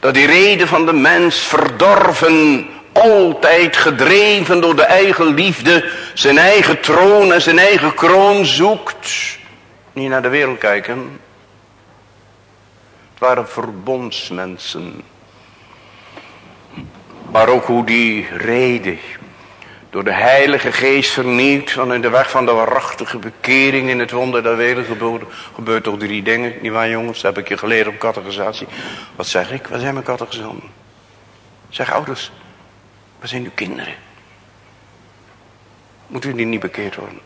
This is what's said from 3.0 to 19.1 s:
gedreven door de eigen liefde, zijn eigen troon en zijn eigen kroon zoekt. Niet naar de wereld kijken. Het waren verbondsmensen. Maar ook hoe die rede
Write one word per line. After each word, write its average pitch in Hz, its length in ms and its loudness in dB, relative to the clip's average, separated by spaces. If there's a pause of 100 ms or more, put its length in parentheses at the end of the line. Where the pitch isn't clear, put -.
gedreven 175 840 2
door 165 160 2
de 151 60 4
eigen 175 520 4
liefde, 165 560 0 (240)
zijn 143 240 4
eigen 180 420 4
troon 190 520 4
en 165 100 4
zijn 165 160 4
eigen 165 360 4
kroon 196 520 4
zoekt. - 920 -2 (540)
Niet 135 160 -6
naar 131 140 0
de 123 60 -2
wereld 131 300 -2
kijken. 120 600 -4 (1900)
Het - 80 -20
waren 123 300 0
verbondsmensen. 92 1500 -10 (2250)
Maar 101 180 2
ook 127 160 2
hoe 120 200 0
die 113 520 -2
rede 117 600 -2 (920)